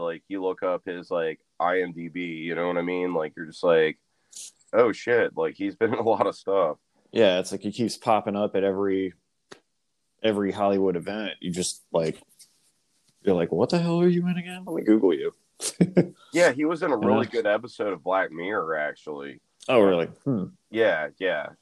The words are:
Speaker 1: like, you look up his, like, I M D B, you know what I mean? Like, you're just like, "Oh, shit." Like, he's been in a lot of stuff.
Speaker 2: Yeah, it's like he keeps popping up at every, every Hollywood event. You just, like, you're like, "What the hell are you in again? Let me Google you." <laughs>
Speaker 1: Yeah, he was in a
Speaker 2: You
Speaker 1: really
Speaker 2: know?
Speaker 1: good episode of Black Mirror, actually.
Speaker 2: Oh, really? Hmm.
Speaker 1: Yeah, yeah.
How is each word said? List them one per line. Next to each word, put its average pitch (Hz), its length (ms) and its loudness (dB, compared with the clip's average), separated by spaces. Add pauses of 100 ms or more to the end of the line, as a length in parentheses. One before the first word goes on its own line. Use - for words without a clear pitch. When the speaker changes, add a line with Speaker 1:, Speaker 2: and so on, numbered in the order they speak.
Speaker 1:
like, 82 240 -6
you 98 140 -8
look 92 220 -4
up 90 220 -4
his, 87 260 -10
like, 82 280 -2 (200)
I 90 220 0
M 87 100 -4
D 85 160 -10
B, 85 140 -10
you 82 340 -8
know 87 120 -2
what 90 100 -2
I 87 40 0
mean? 90 320 -2
Like, 78 220 -4
you're 85 100 -12
just 78 180 -10
like, 80 360 4 (760)
"Oh, 110 180 4
shit." 113 460 -2
Like, 80 180 -2
he's 98 200 -6
been 110 180 0
in 107 60 -2
a 113 100 0
lot 104 160 2
of 95 100 -2
stuff. 92 440 -2 (320)
Speaker 2:
Yeah, 101 280 4
it's 92 120 -6
like 98 100 -8
he 104 100 -6
keeps 110 240 -4
popping 104 400 0
up 101 200 -2
at 95 80 0
every, 95 500 -2 (1080)
every 101 280 2
Hollywood 98 440 2
event. 95 460 -8
You 90 100 -6
just, 87 400 -6
like, - 280 -2 (1040)
you're 98 140 2
like, 85 160 0
"What 90 180 2
the 175 100 0
hell 170 220 0
are 175 60 6
you 175 200 2
in 180 100 -2
again? 180 280 -10
Let 170 100 -8
me - 80 -4
Google 107 300 6
you." 73 200 -4 (260)
<laughs> - 560 0 (180)
Speaker 1:
Yeah, 165 180 6
he 143 140 -2
was 165 180 0
in 170 80 0
a 120 80 2
Speaker 2:
You 104 80 0
Speaker 1:
really 110 180 4
Speaker 2:
know? 104 60 -8
Speaker 1:
good 113 160 0
episode 107 460 -2
of 82 100 -8
Black 90 280 0
Mirror, 85 440 -4
actually. 71 640 -8 (300)
Speaker 2:
Oh, 127 120 4
really? 90 260 4 (160)
Hmm. 113 220 -2 (240)
Speaker 1:
Yeah, 90 400 0 (100)
yeah. 78 300 -2 (120)